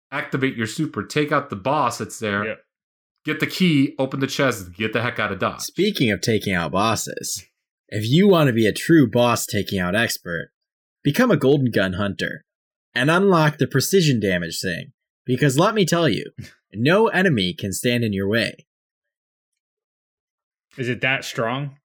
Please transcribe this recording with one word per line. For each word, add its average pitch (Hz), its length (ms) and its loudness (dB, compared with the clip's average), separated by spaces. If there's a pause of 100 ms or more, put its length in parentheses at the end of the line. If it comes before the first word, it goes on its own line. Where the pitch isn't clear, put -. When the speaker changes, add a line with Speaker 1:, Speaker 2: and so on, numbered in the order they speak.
(120)
Speaker 1:
activate 139 440 -4
your 113 120 -4
super, 143 340 -6
take 151 300 -2
out 143 180 -2
the 104 60 -10
boss 127 420 -2
that's - 220 -10
there, 104 260 -2
Speaker 2:
Yeah. 107 80 -6 (680)
Speaker 1:
get 151 160 -4
the 151 80 -2
key, 147 500 2
open 135 220 -4
the 135 80 -2
chest, 107 460 -2
get 110 180 -4
the 117 100 -2
heck 117 160 -6
out 104 140 -2
of 92 80 -8
Dodge. 110 220 -4
Speaker 3:
Speaking 170 500 0
of 92 80 -2
taking 104 340 0
out 82 160 -2
bosses, - 760 -2 (440)
if 107 200 -6
you 180 200 6
want 165 180 6
to 123 60 2
be 110 140 2
a 95 60 2
true 147 380 4
boss 120 340 2
taking 98 360 -4
out 90 160 -2
expert, 92 560 -4 (500)
become 233 300 2
a 156 40 4
Golden 131 360 2
Gun 95 220 0
Hunter 98 500 -6 (500)
and 131 160 2
unlock 170 480 4
the 131 80 0
precision 143 540 2
damage 87 420 -2
thing. 87 300 -8 (340)
Because 127 320 2
let 214 160 4
me 202 100 2
tell 170 240 2
you, - 220 -4 (220)
Speaker 1:
<laughs> - 200 -20
Speaker 3:
no 170 360 2
enemy 131 460 2
can 98 180 -6
stand 120 320 0
in 107 80 -2
your 98 160 -2
way. 107 380 -2 (2000)
Speaker 2:
Is 120 100 -6
it 113 120 -4
that 131 240 -2
strong? 135 600 -4